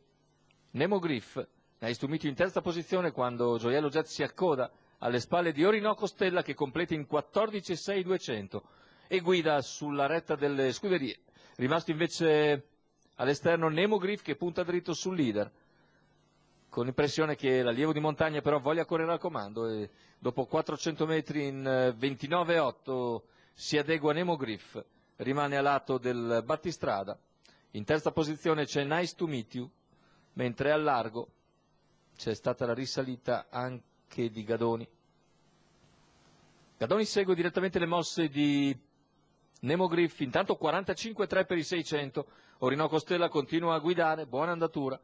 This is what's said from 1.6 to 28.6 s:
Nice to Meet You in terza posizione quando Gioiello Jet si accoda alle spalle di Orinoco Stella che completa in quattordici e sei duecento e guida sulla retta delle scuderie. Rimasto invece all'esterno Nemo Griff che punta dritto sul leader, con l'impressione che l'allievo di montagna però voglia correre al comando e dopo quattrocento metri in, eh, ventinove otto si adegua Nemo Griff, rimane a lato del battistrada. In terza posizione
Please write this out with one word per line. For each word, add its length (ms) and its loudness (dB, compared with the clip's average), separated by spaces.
Nice 180 -4
to 80 -4
Meet 160 -2
You 80 0
in 80 -6
terza 220 0
posizione 500 -2
quando 480 0
Gioiello 300 2
Jet 180 0
si 160 -6
accoda 480 0
alle 200 0
spalle 320 0
di 140 2
Orinoco 420 2
Stella 380 0
che 100 -4
completa 400 -2
in 140 -6
quattordici 640 -2
e 40 -4
sei 280 -2
duecento 580 -4
e 100 0
guida 420 4
sulla 460 -2
retta 300 0
delle 360 2
scuderie. 460 -2
Rimasto 340 0
invece 760 4
all'esterno 460 2
Nemo 300 2
Griff 240 -2
che 140 -4
punta 260 -2
dritto 320 -2
sul 220 -4
leader, 340 2
con 180 -2
l'impressione 500 0
che 260 2
l'allievo 300 2
di 80 -2
montagna 400 0
però 180 2
voglia 260 0
correre 280 -2
al 60 -2
comando 500 -6
e 220 -6
dopo 280 -2
quattrocento 600 -2
metri 400 -2
in, 200 -6
eh, 260 2
ventinove 680 0
otto 680 -2
si 220 -4
adegua 360 2
Nemo 240 0
Griff, 440 -8
rimane 400 0
a 60 2
lato 360 2
del 460 0
battistrada. 760 -4
In 120 -8
terza 260 0
posizione 540 0